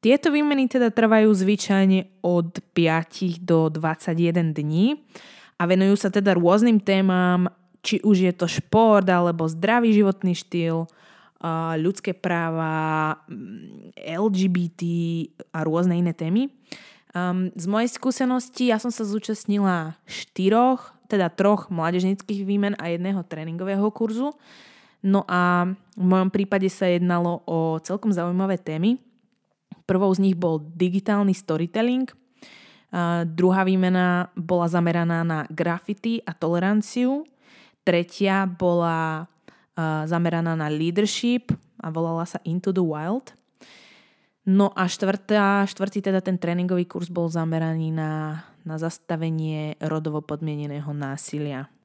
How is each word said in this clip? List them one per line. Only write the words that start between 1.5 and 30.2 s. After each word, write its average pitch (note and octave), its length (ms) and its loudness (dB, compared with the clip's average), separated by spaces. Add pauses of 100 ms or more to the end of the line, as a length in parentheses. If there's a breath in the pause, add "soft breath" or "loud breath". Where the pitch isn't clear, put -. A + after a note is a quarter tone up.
od F3 400 0 (160)
piatich E3 640 0
do D#3+ 320 2
dvadsaťjeden E3 800 0
dní D#3+ 480 0 (560 loud breath)
a F3 80 -2
venujú F#3+ 320 4
sa G3 160 -2
teda G3 240 2
rôznym G#3 400 6
témam, F3+ 720 2 (320)
či - 240 -4
už F#3 240 4
je F3 80 2
to - 80 -2
šport, G#3 640 4
alebo E3+ 400 2
zdravý G#3+ 480 2
životný F#3+ 400 2
štýl, E3 480 -2 (560 soft breath)
a E3 400 -2
ľudské F#3+ 320 -2
práva, D#3+ 1040 -2 (160)
mm, - 640 -16
L F3 320 -2
G F#3+ 240 2
B F3 160 0
T - 140 -10 (760)
a D#3 80 -2
rôzne E3+ 320 2
iné F3 160 0
témy. G#3 400 -2 (640 loud breath)
Ehm, F3+ 400 -2
z E3+ 80 -8
mojej G#3+ 240 0
skúsenosti, B3+ 800 -2
ja A3 80 4
som A#3 160 -4
sa A3 160 -4
zúčastnila G3 960 -2
štyroch, A#3 880 0 (160)
teda F#3+ 240 0
troch G3 360 2
mládežníckych F#3 800 -2
výmen G3+ 320 0
a E3+ 120 -6
jedného F3+ 320 -2
tréningového F3+ 680 -4
kurzu. A3+ 400 -4 (720 loud breath)
No G3 240 2
a F3+ 400 2 (280)
v F#3 80 -4
mojom F#3 280 4
prípade G3 400 0
sa F#3 160 0
jednalo F3 560 0
o D#3+ 400 -2
celkom G3+ 240 -4
zaujímavé F3+ 480 -2
témy. F3 400 0 (880)
Prvou F#3+ 320 2
z G3 80 2